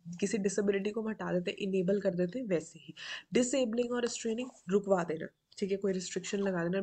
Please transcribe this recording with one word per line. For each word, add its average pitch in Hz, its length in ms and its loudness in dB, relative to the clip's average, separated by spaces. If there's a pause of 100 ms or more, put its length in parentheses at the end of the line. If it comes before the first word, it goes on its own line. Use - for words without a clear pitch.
(200)
किसी 202 180 0
डिसेबिलिटी 202 520 2
को 220 120 -4
हम 220 80 -2
हटा 180 240 -4
देते 180 180 0
हैं, - 60 -6
इनेबल 190 440 2
कर 190 140 0
देते 180 240 0
हैं, 262 60 -6
वैसे 165 340 -2
ही। - 140 -18 (400)
डिसेबलिंग 240 580 2
और 240 100 0
रिस्ट्रेनिंग, 233 480 -2 (200)
रुकवा 190 340 4
देना, 160 240 -4 (300)
ठीक 190 140 0
है, 196 60 0
कोई 196 160 0
रिस्ट्रिक्शन 185 460 -4
लगा 190 240 0
देना। 175 200 0